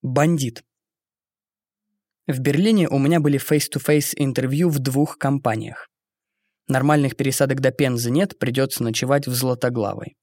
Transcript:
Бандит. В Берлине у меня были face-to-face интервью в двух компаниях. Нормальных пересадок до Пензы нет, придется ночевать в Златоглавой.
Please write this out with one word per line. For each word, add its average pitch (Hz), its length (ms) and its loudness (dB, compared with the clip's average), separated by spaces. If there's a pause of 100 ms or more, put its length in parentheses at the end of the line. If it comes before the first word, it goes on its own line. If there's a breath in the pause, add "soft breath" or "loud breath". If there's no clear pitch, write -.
Бандит. 139 600 0 (1600)
В 131 140 -2
Берлине 175 480 2
у 139 100 0
меня 156 220 4
были 143 180 2
face-to-face 147 800 0
интервью 135 520 0
в 147 120 0
двух 135 360 0
компаниях. 135 720 -2 (800)
Нормальных 139 500 2
пересадок 135 440 0
до 131 100 2
Пензы 123 400 -2
нет, 175 260 0
придется 131 460 -2
ночевать 127 460 0
в 127 40 -4
Златоглавой. 123 920 -4